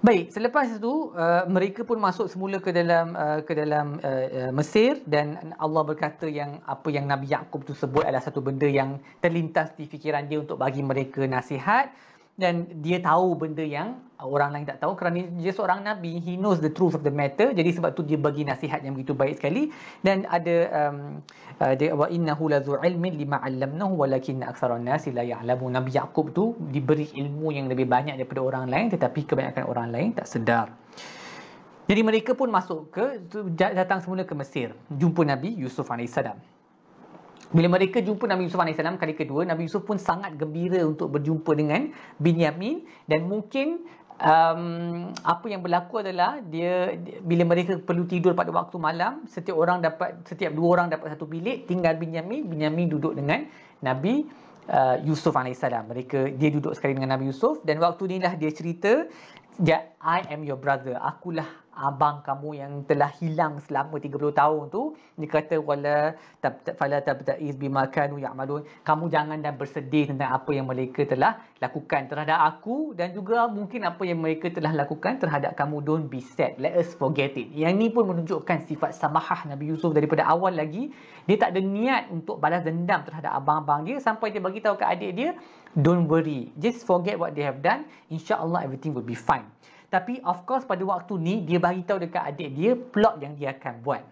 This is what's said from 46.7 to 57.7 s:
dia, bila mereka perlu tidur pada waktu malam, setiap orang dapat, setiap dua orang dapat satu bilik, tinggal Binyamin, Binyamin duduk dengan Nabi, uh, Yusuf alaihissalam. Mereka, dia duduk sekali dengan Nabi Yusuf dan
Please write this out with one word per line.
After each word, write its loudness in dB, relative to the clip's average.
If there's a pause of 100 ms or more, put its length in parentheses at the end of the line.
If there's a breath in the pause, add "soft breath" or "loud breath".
dia, -10
bila 2
mereka 4
perlu 0
tidur 4
pada 0
waktu -2
malam, -2
setiap -4
orang 4
dapat, -2
setiap -4
dua 6
orang 2
dapat -8
satu -8
bilik, -6
tinggal 2
Binyamin, -6
Binyamin 0
duduk 0
dengan 0 (400 loud breath)
Nabi, 0 (400 loud breath)
uh, 4
Yusuf 2
alaihissalam. -2
Mereka, -2
dia 4
duduk -2
sekali 0
dengan 0
Nabi -2
Yusuf 0
dan 2